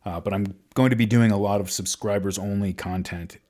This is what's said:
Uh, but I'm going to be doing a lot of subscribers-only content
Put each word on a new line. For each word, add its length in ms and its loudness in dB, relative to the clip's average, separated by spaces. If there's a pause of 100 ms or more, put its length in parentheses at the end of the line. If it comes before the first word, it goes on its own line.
Uh, 140 -6
but 120 -4
I'm 220 -2 (200)
going 160 4
to 60 2
be 100 4
doing 260 6
a 60 2
lot 220 0
of 120 -6
subscribers-only 1040 -2
content 640 -8 (120)